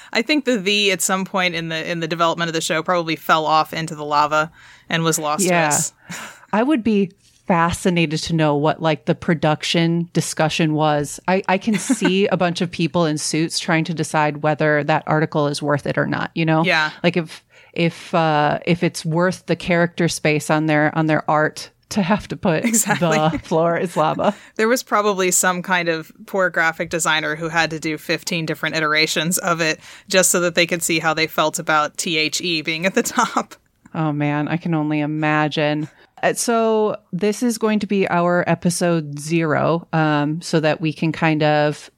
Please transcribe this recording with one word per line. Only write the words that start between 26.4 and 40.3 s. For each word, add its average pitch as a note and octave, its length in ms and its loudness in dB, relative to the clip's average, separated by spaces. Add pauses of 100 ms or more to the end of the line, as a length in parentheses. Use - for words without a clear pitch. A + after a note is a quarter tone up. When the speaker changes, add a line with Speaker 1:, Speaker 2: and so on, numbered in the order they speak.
Speaker 1:
graphic E3 400 -2
designer D#3 460 -2
who E3 140 -6
had D#3+ 220 0
to D#3 100 -8
do D#3 180 -4
fifteen D#3+ 480 -4
different D#3 300 -4
iterations D#3 600 0
of E3+ 220 -2
it D#3 200 -2 (260)
just F#3 240 2
so F#3+ 80 2
that F3 160 0
they E3+ 140 4
could F3 160 -4
see D#3+ 160 0
how D#3 140 2
they D#3+ 120 0
felt D#3 320 -2
about D#3 380 0
T E3 200 -4
H D#3 240 -2
E E3 220 -4
being D#3+ 240 -2
at F#3+ 80 -2
the A#3+ 80 2
<laughs> - 220 -6
top. - 320 -4 (360)
Speaker 2:
Oh, D#3 200 -2
man, D3 340 -2
I D#3 100 -2
can E3+ 160 -4
only D3+ 280 0
imagine. D3+ 880 0 (340)
Uh, D#3+ 120 2
so A3 600 0 (180)
this G#3 300 -2
is A#3 160 0
going G#3+ 220 0
to G3+ 80 -4
be G3 200 2
our F3 380 2
episode E3+ 720 0
zero, D#3 720 0
um, D3+ 500 0